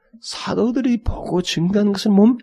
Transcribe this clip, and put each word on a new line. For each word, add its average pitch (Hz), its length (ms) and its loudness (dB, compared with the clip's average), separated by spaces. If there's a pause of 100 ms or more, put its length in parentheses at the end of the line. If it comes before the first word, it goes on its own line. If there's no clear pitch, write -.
(220)
사도들이 233 840 -2
보고 - 380 -4
증거한 202 500 0
것을 202 200 -2
못, 214 320 6